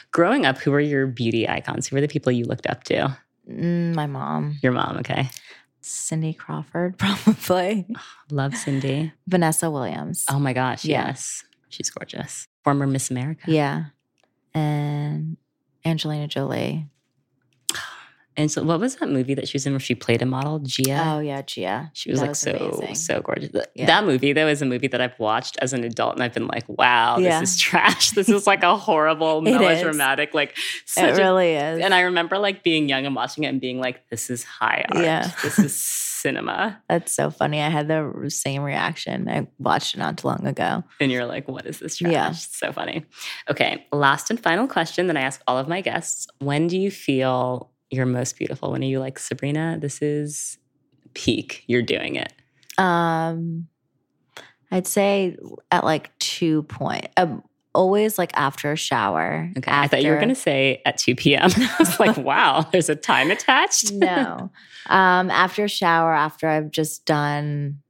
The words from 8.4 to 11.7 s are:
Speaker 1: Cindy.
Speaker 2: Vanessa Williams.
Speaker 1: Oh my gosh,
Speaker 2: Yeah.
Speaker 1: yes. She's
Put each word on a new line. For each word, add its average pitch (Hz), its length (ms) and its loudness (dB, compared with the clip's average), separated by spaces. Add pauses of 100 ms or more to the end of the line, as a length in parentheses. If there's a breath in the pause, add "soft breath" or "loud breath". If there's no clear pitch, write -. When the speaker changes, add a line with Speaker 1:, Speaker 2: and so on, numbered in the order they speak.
Speaker 1:
Cindy. 139 560 -2 (160)
Speaker 2:
Vanessa 170 420 2
Williams. 98 580 -6
Speaker 1:
Oh 139 120 2
my 135 120 0
gosh, 127 320 -2
Speaker 2:
Yeah. 143 220 0
Speaker 1:
yes. - 380 -8 (240)
She's - 200 -6